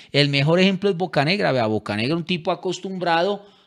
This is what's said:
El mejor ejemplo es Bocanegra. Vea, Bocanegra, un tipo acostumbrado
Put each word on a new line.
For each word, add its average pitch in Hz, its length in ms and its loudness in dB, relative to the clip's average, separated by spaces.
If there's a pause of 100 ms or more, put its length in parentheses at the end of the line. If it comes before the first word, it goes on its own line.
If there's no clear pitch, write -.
(120)
El 143 160 4
mejor 143 320 2
ejemplo 190 280 2
es 190 80 0
Bocanegra. 170 560 0
Vea, 123 140 0
Bocanegra, 110 500 -2
un 170 80 -4
tipo 180 260 -4
acostumbrado 180 960 -2 (200)